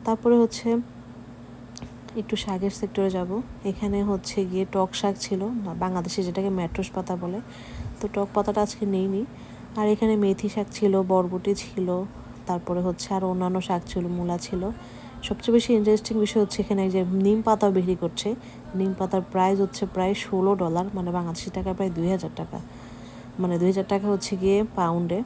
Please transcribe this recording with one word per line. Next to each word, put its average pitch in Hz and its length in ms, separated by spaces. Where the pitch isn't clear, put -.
তারপরে 233 320
হচ্ছে 233 400
একটু 214 200
শাকের 196 340
সেক্টরে 196 400
যাব। 185 320
এখানে 202 380
হচ্ছে 196 420
গিয়ে 185 260
টক 190 220
শাক 196 260
ছিল, 196 280
বা-, 208 320
বাংলাদেশে 185 440
যেটাকে 190 260
মেট্রোস 185 400
পাতা 185 260
বলে, 180 240
তো 208 120
টক 202 200
পাতাটা 208 280
আজকে 214 240
নেইনি। 196 400
আর 214 120
এখানে 214 280
মেথি 202 340
শাক 208 220
ছিল, 190 300
বরবটি 185 540
ছিল, 180 500
তারপরে 175 360
হচ্ছে 180 320
আরও 190 160
অন্যান্য 185 320
শাক 180 240
ছিল, 175 220
মূলা 175 300
ছিল। 185 340
সবচেয়ে - 300
বেশি 233 200
ইন্টারেস্টিং 214 460
বিষয় 208 220
হচ্ছে 202 200
এখানে 196 220
এই 190 60
যে 185 220
নিম 196 300
পাতাও 214 300
বিক্রি 180 240
করছে। 180 400
নিম 190 180
পাতার 185 280
প্রাইস 190 280
হচ্ছে 196 260
প্রায় 185 280
ষোলো 196 420
ডলার, 175 380
মানে 180 180
বাংলাদেশি 170 380
টাকায় 185 260
প্রায় 190 140
দুই 165 220
হাজার 175 240
টাকা, - 240
মানে 180 180
দুই 180 100
হাজার 190 200
টাকা 202 200
হচ্ছে 196 280
গিয়ে 196 280
পাউন্ডে 175 500